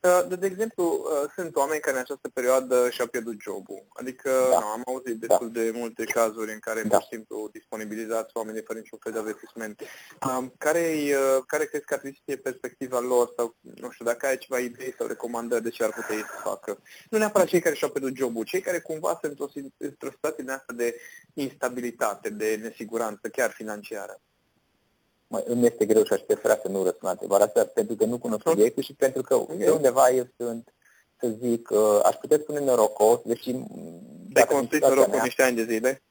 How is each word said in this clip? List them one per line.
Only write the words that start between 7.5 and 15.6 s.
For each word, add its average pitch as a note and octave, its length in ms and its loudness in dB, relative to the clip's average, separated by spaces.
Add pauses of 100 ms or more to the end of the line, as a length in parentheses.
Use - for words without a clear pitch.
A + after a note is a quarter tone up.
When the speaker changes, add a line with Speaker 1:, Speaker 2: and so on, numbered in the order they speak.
Speaker 1:
disponibilizați A2 840 -8
oamenii A2 260 -8
fără A2+ 160 -10
niciun A2 240 -18
fel A2+ 100 -8
de A2+ 60 -4
avertisment. G#2+ 640 -10 (580)
Um, B2+ 200 -8
care-i, D#3 540 0
uh, C3+ 340 2
care - 180 -2
crezi C#3+ 200 -8
că - 100 -4
ar C#3 60 -4
trebui C3+ 160 -14
să - 80 -20
fie C#3 120 -6
perspectiva B2+ 640 -6
lor B2 360 2
sau, A#2 240 -4
nu - 300 -16
știu, - 140 -18
dacă A#2 220 -2
ai C3 120 0
ceva C3 200 -6
idei B2 400 -8
sau A2+ 80 -4
recomandări A#2 560 -4